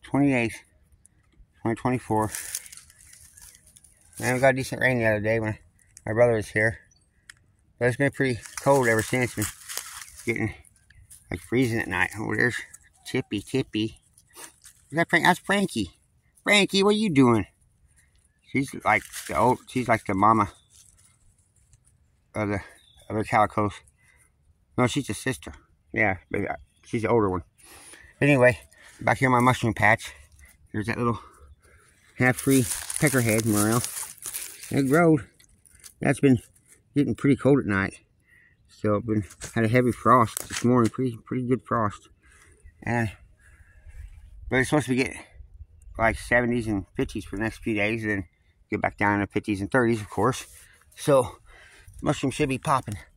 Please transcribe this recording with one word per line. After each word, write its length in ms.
twenty-eighth, 600
twenty 140
twenty-four. 540
And 140
we 60
got 140
decent 280
rain 160
the 80
other 140
day 200
when 160
my 80
brother 220
was 140
here. 320
But 100
it's 80
been 140
pretty 300
cold 280
ever 140
since. 320
Been 120
getting, 280
like, 100
freezing 400
at 80
night. 300
Oh, 180
there's 200
Tippy, 340
Tippy. 580
Is 600
that 120
Frank? 160
That's 140
Frankie. 540
Frankie, 380
what 80
are 80
you 100
doing? 380
She's 240
like 180
the 100
old, 280
she's 220
like 160
the 100
mama 380
of 160
the, 100
of 80
the 80
Calicos. 480
No, 100
she's 200
the 80
sister. 400
Yeah, 260
but, 120
uh, 140
she's 180
the 60
older 220
one. 120
Anyway, 380
back 180
here 100
in 40
my 80
mushroom 320
patch, 400
there's 140
that 120
little 200
half-free 440
peckerhead 840
morel. 360
It 180
growed. 380
That's 200
been 180
getting 200
pretty 220
cold 240
at 60
night. 280
So 280
I've 100
been, 180
had 100
a 40
heavy 240
frost 560
this 160
morning, 260
pretty, 340
pretty 220
good 180
frost. 440
And, 300
but 60
it's 120
supposed 180
to 40
be 60
getting, 240
like, 200
seventies 480
and 180
fifties 280
for 120
the 60
next 160
few 160
days, 280
and 80
then 140
get 100
back 160
down 240
to 60
fifties 340
and 100
thirties, 300
of 80
course. 380
So 400
mushroom 300
should 180
be 100
popping. 380